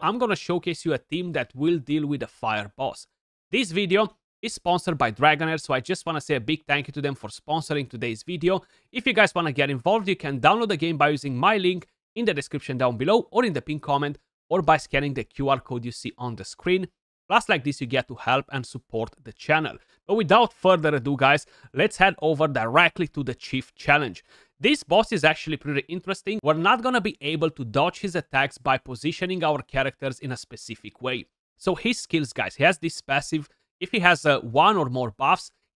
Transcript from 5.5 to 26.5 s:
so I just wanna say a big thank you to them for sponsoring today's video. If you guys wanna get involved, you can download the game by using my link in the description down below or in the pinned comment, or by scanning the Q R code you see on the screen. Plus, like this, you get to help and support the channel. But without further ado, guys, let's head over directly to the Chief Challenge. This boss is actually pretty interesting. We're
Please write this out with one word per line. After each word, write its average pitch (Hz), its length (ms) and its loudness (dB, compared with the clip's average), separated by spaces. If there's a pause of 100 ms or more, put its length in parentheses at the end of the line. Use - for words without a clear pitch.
so - 140 -4
I 131 60 0
just - 260 -6
wanna 156 160 -4
say 147 140 -2
a 127 40 0
big 147 280 -4
thank 143 220 -2
you - 20 -12
to 147 100 -8
them 139 140 -2
for 107 140 -14
sponsoring 147 600 -6
today's 117 320 -6
video. 175 400 -2 (300)
If 247 160 -4
you 247 60 2
guys 202 200 4
wanna 165 180 -2
get 143 200 0
involved, 185 360 0
you 185 80 0
can 139 240 -6
download 208 280 4
the 196 100 -2
game 160 200 -2
by 147 120 4
using 143 260 -4
my 190 220 2
link 180 300 -2 (260)
in 226 120 -4
the 190 100 0
description 139 420 -6
down 120 200 2
below 190 340 2
or 233 140 2
in 190 80 0
the 131 100 -4
pinned 151 180 -6
comment, 143 380 -2 (300)
or 175 120 2
by 156 140 6
scanning 143 380 -2
the 123 100 -4
Q - 240 -6
R 135 140 2
code 120 240 -8
you 120 80 -8
see - 240 -10
on 120 180 -8
the - 80 -14
screen. 180 420 -2 (440)
Plus, 208 180 2
like 160 160 2
this, 143 160 -4
you 131 80 -6
get 127 220 -2
to 120 60 -12
help 131 360 0
and 131 140 -6
support 113 580 -8
the 110 80 -16
channel. 156 460 -2 (280)
But 202 100 0
without 220 360 4
further 160 420 2
ado, 139 220 0
guys, 135 300 4 (280)
let's 185 220 0
head 190 260 4
over 156 280 2
directly 143 580 2
to 143 160 -8
the 123 100 -6
Chief - 420 -8
Challenge. 143 460 0 (380)
This 240 240 0
boss 180 300 2
is 156 100 0
actually 156 320 0
pretty 143 320 -4
interesting. 190 560 -6
We're 151 120 4